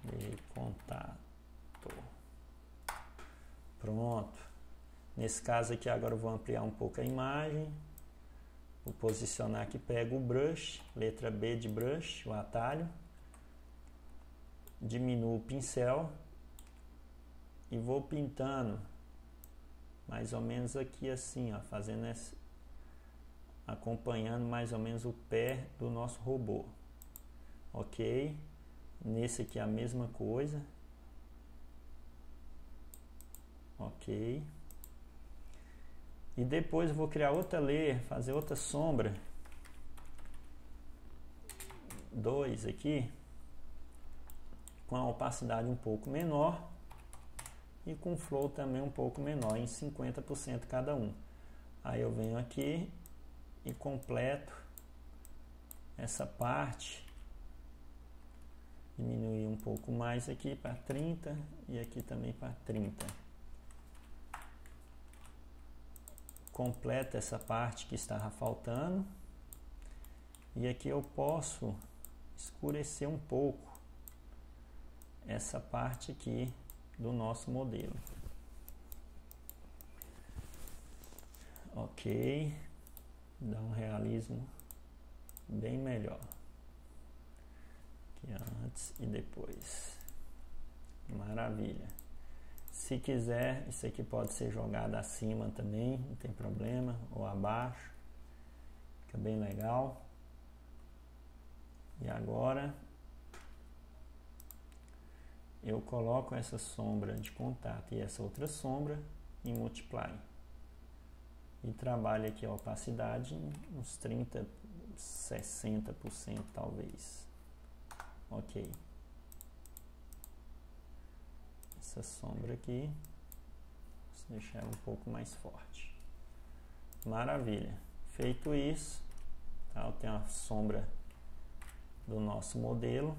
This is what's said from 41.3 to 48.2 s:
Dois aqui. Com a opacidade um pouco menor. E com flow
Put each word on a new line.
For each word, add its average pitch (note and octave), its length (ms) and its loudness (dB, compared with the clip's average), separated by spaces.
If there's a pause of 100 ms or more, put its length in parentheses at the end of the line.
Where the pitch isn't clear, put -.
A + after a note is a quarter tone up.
Dois A2+ 560 4
aqui. C3 440 4 (1700)
Com B2 100 0
a B2+ 140 4
opacidade A#2+ 580 4
um B2 80 6
pouco A2 320 2
menor. D#3 600 6 (1160)
E D#3+ 100 -2
com E3+ 200 2
flow C#3+ 320 4